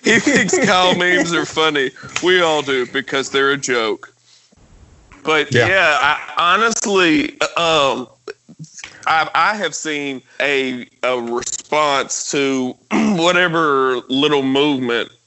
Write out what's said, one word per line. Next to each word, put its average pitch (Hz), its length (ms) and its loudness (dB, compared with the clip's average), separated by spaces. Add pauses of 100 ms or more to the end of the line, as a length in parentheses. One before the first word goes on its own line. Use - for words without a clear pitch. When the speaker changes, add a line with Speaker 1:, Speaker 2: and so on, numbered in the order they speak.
Speaker 1:
He 220 160 4
thinks 254 360 2 (100)
Kyle 185 300 4
memes 180 380 0
are 156 120 0
funny. 151 440 0 (340)
We 180 180 4
all 156 200 0
do 131 260 -2
because 135 420 -4
they're 139 220 2
a 143 60 0
joke." 117 540 -2 (1120)
But 151 280 0
Speaker 2:
Yeah. 120 160 4
Speaker 1:
yeah, 175 320 2
I, 143 380 0
honestly, 185 1000 2 (180)
um, 139 500 0 (1000)
I, 156 260 0
I 185 220 2
have 175 200 -6
seen 143 460 -6 (180)
a, 131 480 -2 (160)
a 127 160 0
response 123 1120 -4
to 135 520 -2
<clears throat> - 80 -10
whatever 165 1040 2 (120)
little 139 340 2
movement 131 680 0 (180)